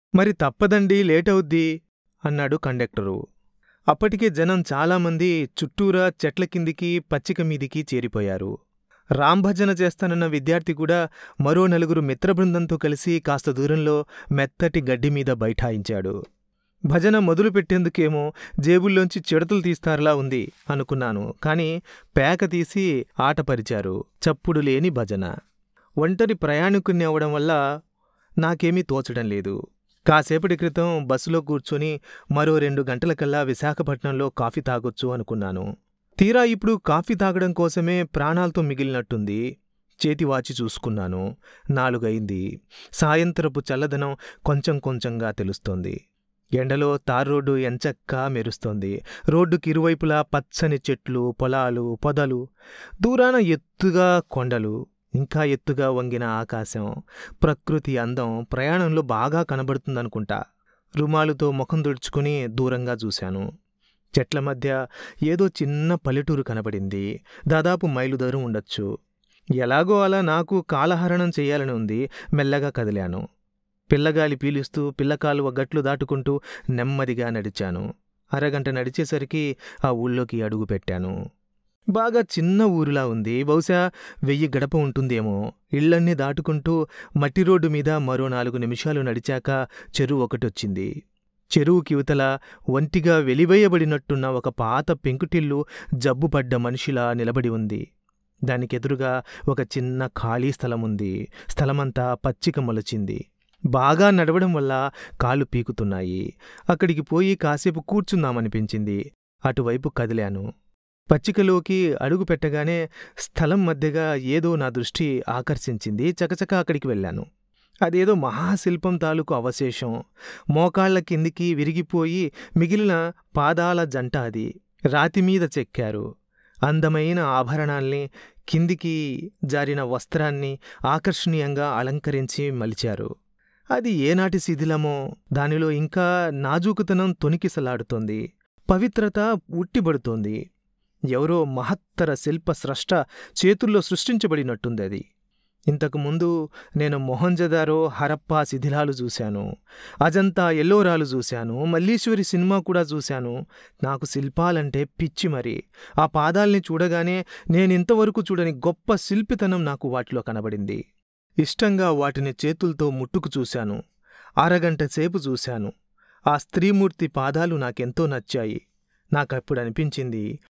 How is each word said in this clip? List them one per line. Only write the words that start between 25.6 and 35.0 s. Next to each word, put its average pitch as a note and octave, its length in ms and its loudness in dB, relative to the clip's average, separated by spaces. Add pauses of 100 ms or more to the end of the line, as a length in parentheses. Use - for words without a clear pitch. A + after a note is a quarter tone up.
ఒంటరి F#3+ 360 2
ప్రయాణికుణ్ణి F3 720 2
అవడం D3+ 280 0
వల్ల D3 480 0 (580)
నాకేమీ E3+ 440 2
తోచడం B2 460 -4
లేదు. G2 380 -4 (420)
కాసేపటి D#3+ 480 2
క్రితం E3 500 -2
బస్సులో D#3+ 340 0
కూర్చొని D3 600 -4 (320)
మరో D3+ 260 4
రెండు C#3+ 240 2
గంటలకల్లా C#3+ 600 -2
విశాఖపట్నంలో C#3 880 -2
కాఫీ B2 300 -4
తాగొచ్చు B2 480 -4